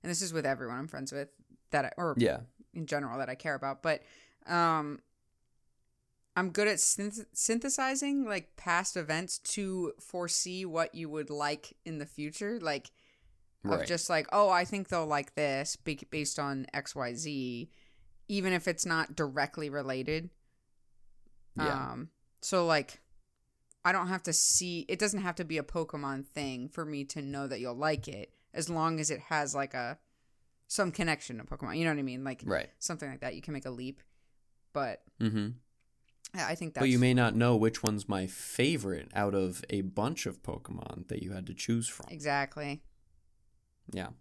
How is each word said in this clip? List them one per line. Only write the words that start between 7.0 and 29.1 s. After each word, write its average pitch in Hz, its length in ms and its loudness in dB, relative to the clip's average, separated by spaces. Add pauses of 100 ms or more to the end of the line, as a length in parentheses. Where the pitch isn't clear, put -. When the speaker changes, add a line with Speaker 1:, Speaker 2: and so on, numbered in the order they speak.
Speaker 1:
synthesizing, 269 920 0
like, 202 320 -6
past 180 400 0
events 165 420 -2
to 185 640 -2
foresee 185 640 -2
what 165 280 0
you 165 160 -6
would 147 200 -4
like 147 560 -2
in 160 120 -6
the 147 80 -4
future, 151 540 -6
like, 151 320 -2 (720)
of 196 160 0
Speaker 2:
Right. 160 80 -2
Speaker 1:
just, 170 220 -2
like, 160 240 2
"Oh, 208 160 8
I 180 160 6
think 196 240 -4
they'll 170 180 0
like 143 280 0
this 143 420 0
be-, - 340 -6
based 151 260 -2
on 139 360 -2
X, - 200 -4
Y, 123 220 -4
Z," 127 560 -4 (560)
even 190 240 2
if 175 160 2
it's 170 180 0
not 160 300 0
directly 147 540 0
related. 139 600 -2 (1300)
Speaker 2:
Yeah. 139 380 0
Speaker 1:
Um, 131 160 -8 (320)
so, 180 240 2
like, 156 340 2 (880)
I 180 80 6
don't 190 160 2
have 185 140 0
to 165 100 0
see, 175 560 4
it - 100 -2
doesn't 208 220 2
have 180 140 0
to 175 100 -4
be 160 120 -2
a 143 60 0
Pokemon 143 640 -4
thing 131 400 -6
for 165 180 -6
me 143 200 -6
to 147 160 -8
know 139 260 -4
that 127 140 -4
you'll 123 140 -4
like 143 340 0
it, - 240 -10 (200)
as 160 160 -2
long 160 300 2
as 151 100 2
it 151 120 -2